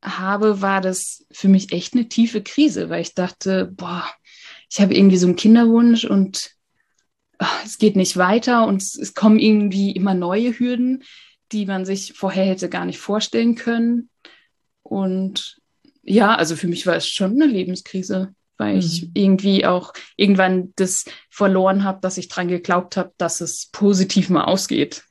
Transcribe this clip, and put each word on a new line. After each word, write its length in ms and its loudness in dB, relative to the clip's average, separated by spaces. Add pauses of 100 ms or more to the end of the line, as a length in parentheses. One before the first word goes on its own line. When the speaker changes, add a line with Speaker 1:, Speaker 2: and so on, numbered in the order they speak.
Speaker 1:
habe, 580 -2
war 200 0
das 500 -6
für 160 -2
mich 240 4
echt 220 -6
eine 160 0
tiefe 320 0
Krise, 480 -2
weil 120 -4
ich 120 -8
dachte, 640 -4
„Boah, 280 -8 (680)
ich 120 -2
habe 140 2
irgendwie 220 6
so 100 2
einen 80 2
Kinderwunsch 720 6
und, 460 -2 (880)
ah, 100 -2 (160)
es 120 -16
geht 180 4
nicht 220 0
weiter 500 2
und 140 -2
es, 140 -10
es 180 -12
kommen 260 6
irgendwie 520 2
immer 220 -2
neue 440 -2
Hürden, 460 -2 (480)
die 140 -4
man 200 -6
sich 280 -8
vorher 320 -2
hätte 240 -2
gar 160 -6
nicht 140 -8
vorstellen 560 -2
können.“ 540 -2 (720)
Und 800 -6 (420)
ja, 320 4
also 200 0
für 120 -6
mich 200 -4
war 80 2
es 120 -4
schon 260 -2
eine 120 4
Lebenskrise, 880 -4 (240)
weil 200 -2
ich 260 -2
Speaker 2:
Mhm. 100 -16
Speaker 1:
irgendwie 520 2
auch 280 -2 (220)
irgendwann 600 2
das 280 -2 (240)
verloren 540 2
habe, 180 -4
dass 160 -6
ich 120 -12
dran 180 -6
geglaubt 500 -4
habe, 200 -6
dass 240 -6
es 300 -10
positiv 580 0
mal 160 2
ausgeht. 640 -2